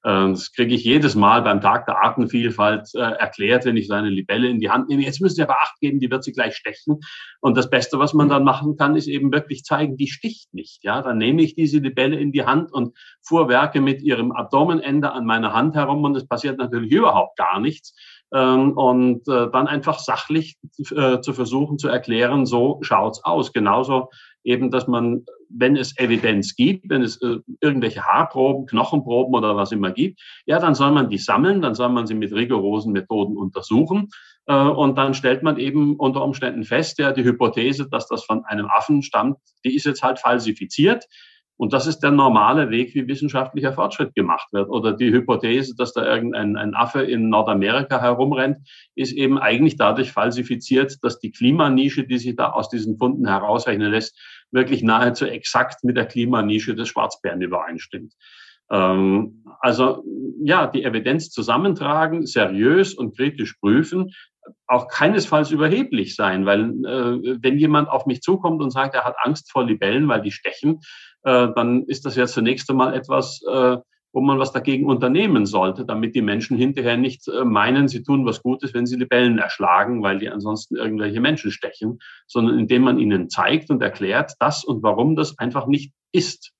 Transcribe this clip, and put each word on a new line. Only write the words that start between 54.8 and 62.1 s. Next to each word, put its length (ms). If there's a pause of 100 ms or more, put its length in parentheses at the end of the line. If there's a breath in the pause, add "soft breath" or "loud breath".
nahezu 440
exakt 580
mit 120
der 100
Klimanische 680
des 140
Schwarzbären 520
übereinstimmt. 720 (560 soft breath)
Ähm, 760 (160)
also, 420 (400)
ja, 240
die 160
Evidenz 480
zusammentragen, 960